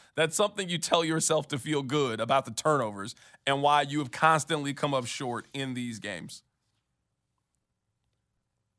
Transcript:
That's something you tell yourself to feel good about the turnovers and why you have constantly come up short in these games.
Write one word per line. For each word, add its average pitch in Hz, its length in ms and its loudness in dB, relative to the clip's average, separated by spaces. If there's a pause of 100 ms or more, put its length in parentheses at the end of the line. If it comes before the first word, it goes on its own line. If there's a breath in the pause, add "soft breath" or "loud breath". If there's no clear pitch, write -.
(160 soft breath)
That's 160 200 0
something 202 320 0
you 170 100 -4
tell 170 280 2
yourself 160 440 0
to 143 80 -4
feel 147 240 -2
good 131 380 0
about 131 260 2
the 127 60 -12
turnovers 110 640 0 (300 loud breath)
and 139 160 2
why 143 220 6
you 143 160 -2
have 135 120 -4
constantly 156 600 2
come 143 200 -2
up 127 120 0
short 120 480 -6
in 135 200 -6
these 120 260 -6
games. 95 440 -10 (2250)